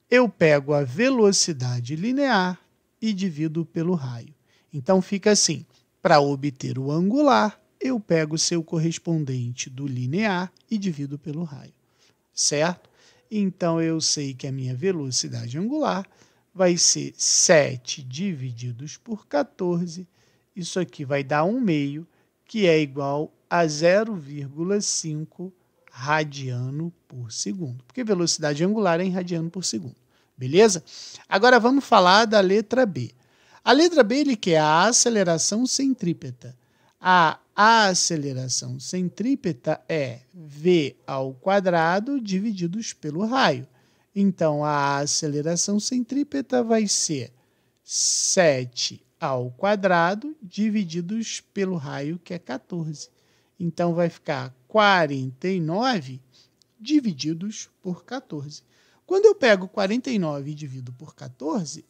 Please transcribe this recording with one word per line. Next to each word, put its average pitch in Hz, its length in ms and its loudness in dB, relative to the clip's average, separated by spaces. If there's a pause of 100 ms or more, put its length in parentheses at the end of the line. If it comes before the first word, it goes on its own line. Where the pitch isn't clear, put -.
eu 247 200 6
pego 147 460 2
a 143 100 2
velocidade 151 1120 0
linear 214 640 0 (420)
e 220 100 0
divido 160 520 -4
pelo 170 300 -2
raio. 123 400 -8 (380)
Então, 185 300 2
fica 208 300 2
assim, 165 340 0 (340)
pra 160 200 6
obter 135 580 -2
o 135 140 -4
angular, 214 680 2 (240)
eu 262 160 -2
pego 160 360 0
o 160 40 -2
seu 170 240 -2
correspondente 156 1080 -4
do 135 160 -10
linear 175 680 -4 (180)
e 226 60 -4
divido 143 420 -6
pelo 160 260 -8
raio, 127 280 -16 (580)
certo? 160 600 -2 (400)
Então, 180 500 -2
eu 160 220 -2
sei 139 320 -4
que 135 120 -12
a 131 60 -6
minha 131 220 -6
velocidade 131 800 -4
angular 202 500 -4 (460)
vai 180 240 2
ser 143 400 0
sete 135 840 2
divididos 127 960 -10
por - 280 -12
quatorze. 180 800 -4 (480)
Isso 180 240 -6
aqui 160 280 -6
vai 139 180 -2
dar 147 200 0
um 220 140 0
meio, 156 480 -2 (380)
que 208 220 0
é 160 120 6
igual 143 540 -4 (160)
a 175 180 2
zero 180 480 2
vírgula 147 680 -6
cinco 156 680 -8 (400)
radiano 139 1040 -4 (160)
por 120 240 -14
segundo. 170 520 -8
Porque 254 200 -10
velocidade 165 580 0
angular 185 380 2
é 190 40 -2
em 190 60 -2
radiano 175 380 -4
por 180 160 -10
segundo, 160 320 -8 (400)
beleza? 170 480 4 (420)
Agora 233 320 6
vamos 254 240 2
falar 202 440 6
da 214 140 4
letra 214 440 2
B. 127 260 -6 (540)
A 226 80 6
letra 320 300 6
B, 220 140 4
ele 277 200 0
quer 165 220 2
a 156 240 4
aceleração 214 840 2
centrípeta. 165 880 -4 (480)
A 180 380 4 (160)
aceleração 143 1200 2
centrípeta 180 1080 -4
é 131 320 -4 (140)
V 151 640 0 (100)
ao 135 260 -6
quadrado 190 880 2
divididos 196 720 -4
pelo 156 320 -6
raio. 208 420 2 (480)
Então, 175 480 2
a 143 360 0
aceleração 156 840 -2
centrípeta 254 840 -2
vai 226 240 2
ser - 460 -4 (500)
sete - 1200 0 (160)
ao 127 320 -4
quadrado 196 920 0
divididos 202 1000 -4
pelo 185 360 -4
raio, 143 460 -6
que 180 120 -12
é 170 40 -8
quatorze. 170 720 -10 (500)
Então, 170 360 -2
vai 170 160 0
ficar 131 440 -8 (140)
quarenta 165 800 2
e 190 100 -2
nove 165 640 -2 (580)
divididos 208 920 -4 (100)
por 180 240 -10
quatorze. 151 580 -12 (440)
Quando 392 180 0
eu 415 100 10
pego 202 320 2
quarenta 214 440 -2
e 226 80 0
nove 147 320 -4
e 151 40 -8
divido 131 380 -12
por 151 220 -20
quatorze, 156 760 -8